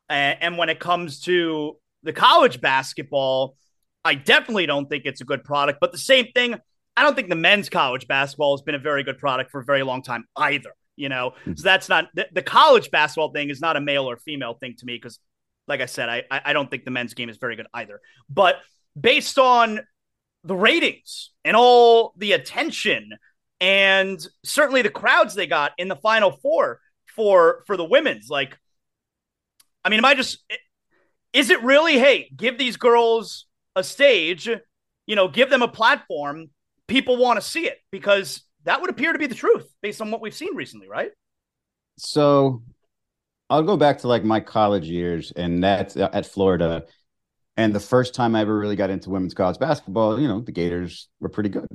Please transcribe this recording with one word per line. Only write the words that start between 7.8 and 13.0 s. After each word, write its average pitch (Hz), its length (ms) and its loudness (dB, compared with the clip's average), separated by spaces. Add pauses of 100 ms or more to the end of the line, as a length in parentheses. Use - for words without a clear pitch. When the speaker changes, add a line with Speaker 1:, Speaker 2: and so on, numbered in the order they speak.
Speaker 1:
basketball 143 480 0
has 135 60 -12
been 147 140 -6
a 143 40 -10
very 139 240 -4
good 131 140 -8
product 131 340 -4
for 139 80 -12
a 120 60 -14
very 135 180 0
long 131 180 -4
time 120 220 -8 (140)
either. 139 340 -2 (240)
You 143 120 -10
know, 127 240 -6 (100)
Speaker 2:
Mm-hmm. - 140 -10
Speaker 1:
so - 80 -16
that's 185 240 2
not 180 260 0
the, - 200 -6
the 180 80 -4
college 269 500 4
basketball 151 400 -2